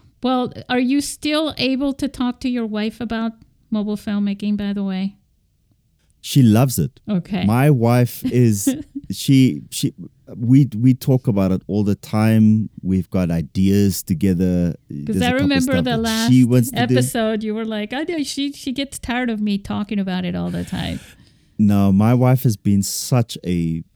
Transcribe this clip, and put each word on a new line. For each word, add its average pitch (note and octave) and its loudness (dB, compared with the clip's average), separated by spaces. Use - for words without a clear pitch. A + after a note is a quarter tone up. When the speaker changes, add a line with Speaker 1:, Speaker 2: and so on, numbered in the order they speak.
Speaker 1:
Well, B3 -2
are B3 0
you C4 0
still D4+ -4
able C4 0
to C4+ -4
talk B3 -6
to C4 -4
your A#3+ -2
wife G#3+ -6
about A3+ -6
mobile G#3 -4
filmmaking, G3+ -2
by G3+ -4
the G3+ -4
way? F#3+ -4
Speaker 2:
She - 2
loves A#2 4
it. D#2 -4
Speaker 1:
Okay. F#3+ -4
Speaker 2:
My B2 2
wife A#2+ 2
is, A#2+ 2
Speaker 1:
<laughs> - -10
Speaker 2:
she, C3 2
she, - -4
we, C3 4
we B2+ 4
talk B2+ -2
about G2 2
it F#2 -2
all G#2 0
the G2+ 0
time. A2 2
We've F#2 -2
got F2+ -2
ideas F#2+ 0
together. F2+ 0
Speaker 1:
'Cause C#2+ -6
Speaker 2:
There's F#3+ 0
Speaker 1:
I B3 2
Speaker 2:
a A#3+ 2
couple C4+ 0
Speaker 1:
remember C4+ 0
Speaker 2:
stuff B3+ 0
Speaker 1:
the B3+ -2
Speaker 2:
that A3+ 0
Speaker 1:
last A3+ 0
Speaker 2:
she B2+ 8
wants B2 2
to A#3+ -2
do. B2+ 0
Speaker 1:
episode, A3 0
you G#3+ -4
were A3+ -6
like, G#3+ -6
"I C#4+ -6
know E4 -4
she, C#4 -6
she - -10
gets C#4 -8
tired B3 -4
of G#3+ -4
me G#3 0
talking G#3 -6
about F#3 -4
it F3 -4
all F3 -4
the F3 -6
time." - -6
Speaker 2:
No, G2+ 4
my G#2+ 6
wife B2+ 4
has A2+ 2
been G2+ 2
such - -2
a E2 -2